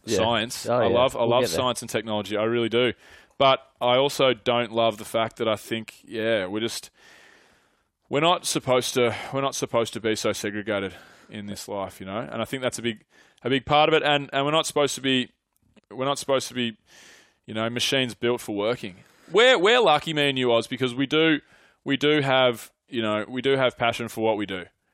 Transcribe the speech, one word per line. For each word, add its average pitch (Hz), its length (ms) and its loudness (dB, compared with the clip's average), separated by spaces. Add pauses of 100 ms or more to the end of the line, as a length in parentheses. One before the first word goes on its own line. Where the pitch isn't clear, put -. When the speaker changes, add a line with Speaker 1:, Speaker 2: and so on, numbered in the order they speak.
Speaker 1:
Yeah. 110 120 -2
Speaker 2:
science. 113 520 -2
Speaker 1:
Oh, 120 80 2
Speaker 2:
I 120 60 2
Speaker 1:
yeah. 92 100 2
Speaker 2:
love, 127 220 2
I 117 40 -4
Speaker 1:
We'll 117 100 0
Speaker 2:
love 120 160 4
Speaker 1:
get 101 40 -2
there. - 80 -2
Speaker 2:
science 127 240 -2
and 117 80 -12
technology. 107 480 -4
I 107 60 0
really 117 260 0
do. 120 240 2 (440)
But 135 220 4 (220)
I 123 160 4
also 135 360 2
don't 120 380 -2
love 113 260 0
the 110 60 -14
fact 113 340 -2
that 113 120 -2
I 107 80 2
think, 113 380 -10 (100)
yeah, 110 400 -2
we're 104 160 -6
just, - 280 -8 (1200)
we're 139 140 -2
not 170 240 2
supposed 127 480 0
to, 120 200 2 (200)
we're 135 80 -4
not 135 140 -4
supposed 117 360 -2
to 110 80 -10
be 110 160 0
so 107 160 -2
segregated 101 640 -6 (360)
in 104 160 -14
this 101 220 -12
life, 98 320 -8
you 95 60 -16
know. 98 140 -6
And 123 220 -8
I 110 40 -4
think 135 180 -6
that's 120 160 -2
a - 20 -12
big, 113 220 -6 (400)
a 123 60 -4
big 131 160 0
part 151 240 4
of 156 40 4
it. 151 100 4
And, 143 280 2
and 139 140 0
we're 147 80 0
not 160 120 2
supposed 143 300 0
to 131 60 -12
be, 131 320 -2 (580)
we're 113 140 -6
not 139 120 -2
supposed 131 300 -2
to 127 60 -14
be, 117 240 -4 (680)
you - 80 -12
know, 113 160 -2
machines 120 460 0
built 120 240 0
for 107 160 -8
working. 101 400 -2 (340)
We're, 240 300 6
we're 226 220 4
lucky, 160 320 2
me 143 160 2
and 131 100 0
you, 123 140 4
Oz, 113 140 2
because 127 280 -4
we 135 100 -2
do, 156 360 2 (420)
we 139 140 0
do 151 240 2
have, 131 500 2 (160)
you 117 140 -4
know, 107 260 -2
we 127 140 -8
do 135 160 2
have 127 200 0
passion 117 300 0
for 110 160 -6
what 110 140 2
we 104 80 -4
do. 90 180 -8 (300)